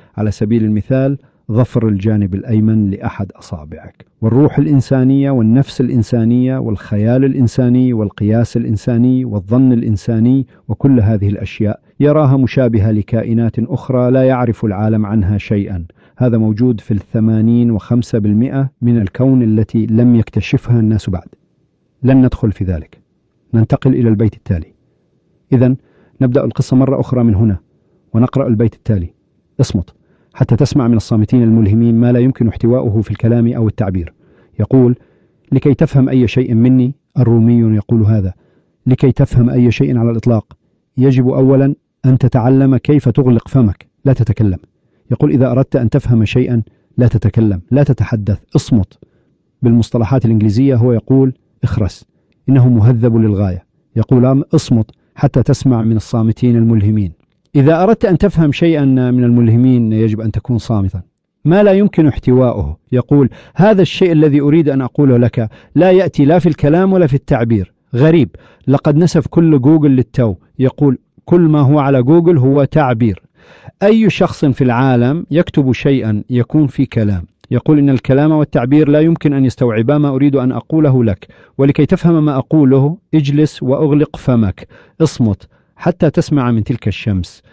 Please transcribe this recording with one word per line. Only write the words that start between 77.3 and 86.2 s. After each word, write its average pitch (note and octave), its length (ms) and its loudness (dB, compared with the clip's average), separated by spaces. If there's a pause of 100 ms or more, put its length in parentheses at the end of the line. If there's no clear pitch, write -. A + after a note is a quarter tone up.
يقول: D3 260 0
"إن C#3+ 120 2
الكلام C#3 420 0
والتعبير C#3+ 580 0
لا D3 100 2
يمكن D#3+ 340 0
أن C3+ 120 0
يستوعبا A#2+ 520 -2
ما D3 120 0
أريد C3+ 260 0
أن C3 160 0
أقوله C3 520 0
لك، G#2 240 -4 (300)
ولكي C#3+ 280 2
تفهم E3 400 0
ما C#3 120 -2
أقوله، C#3 600 2 (160)
اجلس D3 500 0
وأغلق C#3+ 540 -2
فمك، A2+ 500 -2 (340)
اصمت A2+ 460 -2 (280)
حتى E3+ 340 -2
تسمع C#3 420 -2